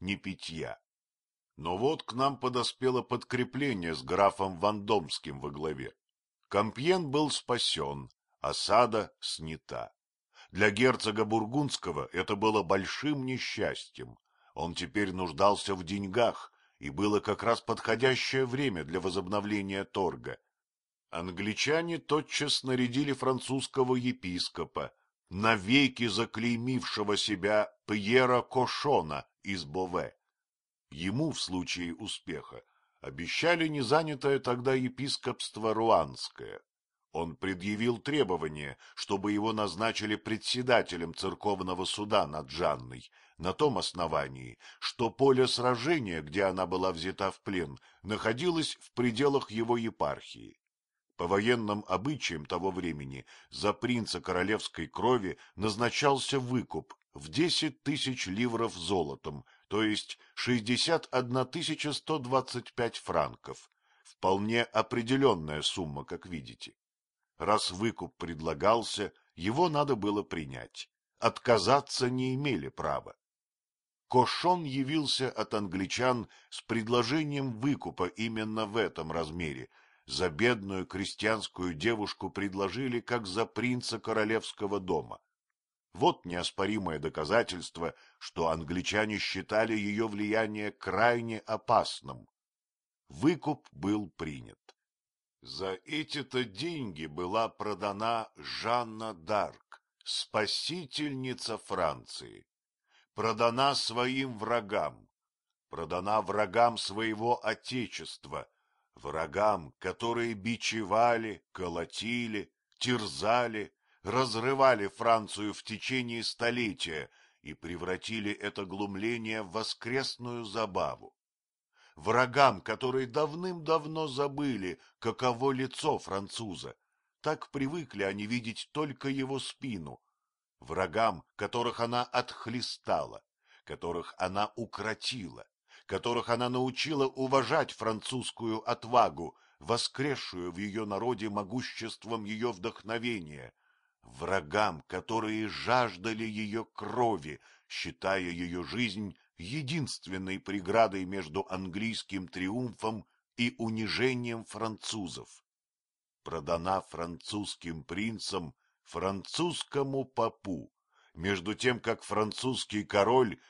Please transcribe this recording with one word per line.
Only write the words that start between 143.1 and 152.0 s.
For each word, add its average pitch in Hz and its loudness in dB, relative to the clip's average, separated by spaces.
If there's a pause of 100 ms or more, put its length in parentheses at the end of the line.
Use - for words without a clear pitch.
врагам, 82 0
которые 110 -2
жаждали 110 0
её 107 -4
крови, 101 -2 (280)
считая 95 -2
её 87 -4
жизнь 101 -4 (220)
единственной 104 -6
преградой 98 4
между 92 -4
английским 95 -6